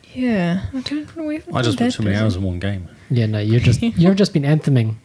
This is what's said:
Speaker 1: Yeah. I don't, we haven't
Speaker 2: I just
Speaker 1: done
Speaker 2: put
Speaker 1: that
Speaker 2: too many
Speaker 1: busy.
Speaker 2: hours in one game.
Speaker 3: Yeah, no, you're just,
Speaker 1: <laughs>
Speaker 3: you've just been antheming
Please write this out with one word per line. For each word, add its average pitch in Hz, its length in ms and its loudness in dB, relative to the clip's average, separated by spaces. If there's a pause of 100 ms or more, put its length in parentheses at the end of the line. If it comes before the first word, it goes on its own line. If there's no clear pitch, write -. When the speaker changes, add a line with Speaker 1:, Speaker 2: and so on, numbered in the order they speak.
(140)
Speaker 1:
Yeah. 196 600 0
I 262 60 -4
don't, 294 360 -8
we 311 200 -6
haven't 339 200 -10
Speaker 2:
I 131 60 0
just 117 160 0
Speaker 1:
done 233 100 0
Speaker 2:
put 254 40 -2
Speaker 1:
that - 40 -6
Speaker 2:
too 117 60 -4
many 101 120 0
Speaker 1:
busy. 107 100 0
Speaker 2:
hours 95 120 0
in 95 60 -4
one 90 160 -4
game. 95 300 -6 (220)
Speaker 3:
Yeah, 120 160 2
no, 107 120 -2
you're 107 220 2
just, - 220 2
Speaker 1:
<laughs> - 0 -
Speaker 3:
you've 196 340 4
just 190 160 2
been 147 120 0
antheming 135 600 2